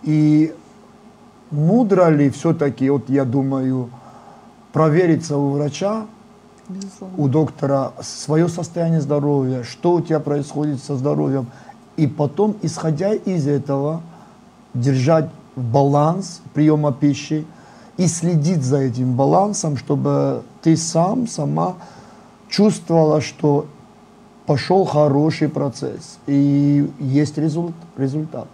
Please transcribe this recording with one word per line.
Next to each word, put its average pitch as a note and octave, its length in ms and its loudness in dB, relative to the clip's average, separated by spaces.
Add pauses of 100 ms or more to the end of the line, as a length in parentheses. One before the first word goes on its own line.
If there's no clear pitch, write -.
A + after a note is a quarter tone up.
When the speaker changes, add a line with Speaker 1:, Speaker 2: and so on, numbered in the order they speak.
Speaker 1:
И D3+ 500 2 (960)
мудро F#3 580 4
ли C#3+ 200 4
все-таки, C#3+ 600 0
вот C#3+ 200 0
я C3+ 160 2
думаю, C3 640 -2 (840)
провериться D#3 640 2
у C#3+ 140 0
врача, F#3+ 540 -4 (640)
Speaker 2:
Безусловно. F#3+ 480 -14
Speaker 1:
у C#3+ 100 0
доктора C3+ 640 0 (100)
свое D#3+ 460 -2
состояние E3+ 540 -2
здоровья, C#3 640 -2
что F3 300 -2
у E3+ 80 2
тебя D#3+ 180 -2
происходит C#3+ 640 -4
со C#3+ 120 -6
здоровьем, C#3 500 -2 (520)
и D#3 100 2
потом, F#3+ 560 -2
исходя D#3+ 500 -2
из F#3 340 -2
этого, C#3+ 540 -2 (720)
держать C3+ 560 2 (260)
баланс C#3+ 880 0 (120)
приема D3+ 380 2
пищи D3+ 540 -2 (520)
и F3+ 100 0
следить D#3+ 560 0
за C3 160 0
этим B2+ 360 -2
балансом, D#3+ 640 0
чтобы C#3 640 -2 (220)
ты D#3+ 120 6
сам, F#3+ 520 0
сама D#3+ 480 -4 (720)
чувствовала, D#3+ 720 2
что D3 440 0 (840)
пошел F3 380 2
хороший D3+ 640 2
процесс - 680 -6 (100)
и C#3+ 600 2 (100)
есть C#3+ 380 0
результ-, E3 380 -4 (220)
результат. C3+ 560 -6